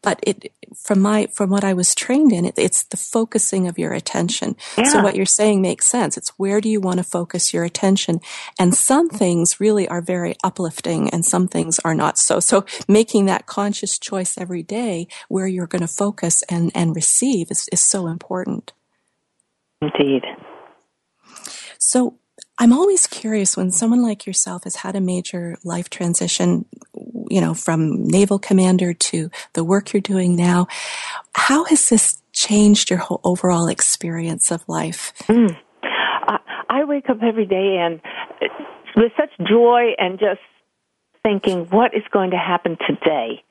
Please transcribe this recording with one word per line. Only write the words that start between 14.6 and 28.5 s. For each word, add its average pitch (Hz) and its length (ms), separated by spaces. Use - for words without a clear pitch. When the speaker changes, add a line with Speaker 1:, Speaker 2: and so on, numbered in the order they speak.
Speaker 1:
day 202 440
where 190 160
you're 185 220
gonna 175 200
focus 202 600
and, 170 240
and 165 220
receive 185 560
is, - 200
is 180 100
so 185 260
important. - 680
Speaker 2:
Indeed. 143 440
Speaker 1:
So - 400
I'm 240 140
always 370 340
curious 214 500
when 185 140
someone 240 320
like 208 240
yourself 180 380
has 185 120
had 190 180
a 196 60
major 180 640
life 175 260
transition, 175 760
you 185 140
know, 165 140
from 160 480
naval 196 340
commander 185 560